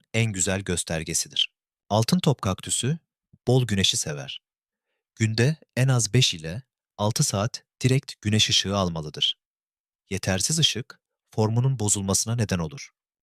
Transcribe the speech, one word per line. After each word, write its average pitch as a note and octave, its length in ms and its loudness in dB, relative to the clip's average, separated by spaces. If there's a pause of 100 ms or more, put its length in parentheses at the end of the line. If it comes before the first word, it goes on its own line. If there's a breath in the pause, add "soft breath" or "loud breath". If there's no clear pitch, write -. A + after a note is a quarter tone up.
(140)
en A2+ 180 0
güzel F#2+ 280 -2
göstergesidir. E2 920 -4 (380)
Altın A2+ 280 4
top D#3 240 0
kaktüsü A2+ 560 -2 (480)
bol B2 200 4
güneşi G2 300 2
sever. C#2+ 460 -8 (720)
Günde A2+ 420 2 (200)
en C3 120 2
az A#2+ 260 2
beş B2+ 200 4
ile E2 280 -8 (340)
altı G#2 280 0
saat - 400 -2 (180)
direkt C3 380 0
güneş G#2+ 300 2
ışığı G2+ 260 0
almalıdır. D#2+ 640 -2 (720)
Yetersiz F#2+ 480 -2
ışık, - 420 -2 (300)
formunun A#2 480 2
bozulmasına G#2 580 0
neden G2 220 0
olur. - 320 -8 (320)